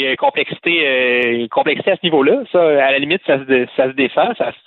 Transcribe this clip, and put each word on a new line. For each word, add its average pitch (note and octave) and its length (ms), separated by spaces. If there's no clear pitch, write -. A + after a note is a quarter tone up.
des C3 60
complexités, D3+ 720
euh, B2 640
complexités C#3+ 400
à F3+ 60
ce - 80
niveau-là. E3 480
Ça, F3+ 80
à C#3 320
la C#3 80
limite, D3+ 260
ça C#3 120
se C#3 60
dé-, C3 220
ça C3 120
se C3 80
défend, D3 420
ça - 140
se - 40